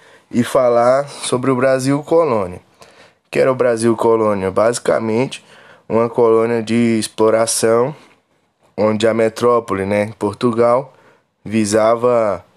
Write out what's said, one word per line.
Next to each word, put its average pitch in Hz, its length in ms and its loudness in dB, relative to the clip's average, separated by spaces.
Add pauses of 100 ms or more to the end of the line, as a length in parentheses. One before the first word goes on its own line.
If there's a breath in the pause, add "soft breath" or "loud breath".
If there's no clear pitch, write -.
(320 soft breath)
e 120 120 0
falar 127 640 2
sobre 127 440 -4
o 131 40 2
Brasil 131 460 0
Colônia. 113 580 -2 (680 soft breath)
O - 20 -20
que - 80 -4
era 135 140 2
o 127 40 0
Brasil 117 400 0
Colônia? 107 540 0
Basicamente, 113 960 -2 (420 loud breath)
uma 117 220 0
colônia 117 540 2
de 113 340 0
exploração, 113 1000 0 (840 loud breath)
onde 107 280 0
a 110 80 2
metrópole, 113 720 0
né, 104 320 -2
Portugal, 120 760 -2 (520 soft breath)
visava 110 1000 0 (140)